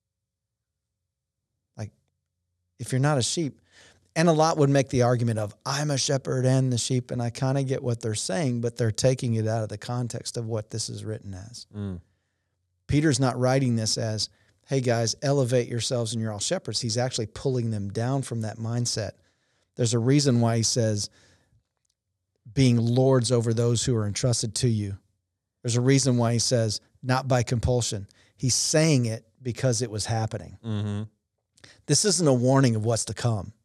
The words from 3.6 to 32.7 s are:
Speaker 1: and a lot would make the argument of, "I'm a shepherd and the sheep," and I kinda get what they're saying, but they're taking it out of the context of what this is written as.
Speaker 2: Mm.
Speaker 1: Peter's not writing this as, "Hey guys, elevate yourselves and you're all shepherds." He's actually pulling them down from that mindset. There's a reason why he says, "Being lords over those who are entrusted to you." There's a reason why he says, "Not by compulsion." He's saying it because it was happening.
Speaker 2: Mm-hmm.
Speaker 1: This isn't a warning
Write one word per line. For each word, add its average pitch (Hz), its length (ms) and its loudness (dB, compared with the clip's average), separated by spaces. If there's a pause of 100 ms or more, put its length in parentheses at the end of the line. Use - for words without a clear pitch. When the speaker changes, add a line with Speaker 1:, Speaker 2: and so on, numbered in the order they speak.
Speaker 1:
and 165 120 4
a 165 40 8
lot 156 260 4
would 139 120 6
make 139 180 4
the 123 140 2
argument 117 360 2
of, 104 160 -4 (100)
"I'm 143 260 -2
a 139 80 -2
shepherd 135 460 -2
and 131 280 4
the 120 60 0
sheep," 123 320 -2
and 123 120 -4
I 117 80 -4
kinda 135 320 -2
get 131 200 -4
what 117 180 -2
they're 110 140 -4
saying, 131 460 -2
but 117 160 -4
they're 117 140 0
taking 127 440 0
it 110 120 0
out 113 160 -2
of 107 60 -6
the 104 100 -10
context 120 580 -8
of 117 100 -6
what 110 240 -6
this 113 200 -6
is 107 140 -12
written 104 300 -10
as. 107 400 -16
Speaker 2:
Mm. 98 260 -8 (840)
Speaker 1:
Peter's 143 340 2
not 123 180 0
writing 127 380 2
this 110 200 -2
as, 110 320 -4 (380)
"Hey 139 140 0
guys, 117 420 0
elevate 131 460 2
yourselves 117 440 -4
and 113 80 -4
you're 110 120 -4
all 101 80 -8
shepherds." - 400 -4
He's 113 180 -4
actually 123 280 -2
pulling 123 440 -2
them 101 200 -4
down 127 320 -2
from 117 180 -6
that 110 180 -6
mindset. 113 540 -4 (640)
There's 120 180 0
a 120 40 2
reason 131 420 4
why 117 160 2
he 117 80 2
says, 110 440 0 (1400)
"Being 123 260 6
lords 123 520 4
over 117 240 2
those 117 300 0
who 131 100 0
are 107 120 0
entrusted 113 500 -2
to 131 120 2
you." 101 300 -2 (640)
There's 120 140 -2
a 123 40 0
reason 131 360 4
why 117 160 2
he 120 80 2
says, 113 400 0 (200)
"Not 131 280 -2
by 123 160 2
compulsion." 117 640 -2 (280)
He's 131 200 0
saying 156 500 2
it 113 180 -6 (160)
because 123 420 -2
it 117 80 -4
was 104 160 -6
happening. 110 580 -4
Speaker 2:
Mm-hmm. 104 380 -4 (840)
Speaker 1:
This 147 180 2
isn't 175 220 2
a 139 60 6
warning 127 420 4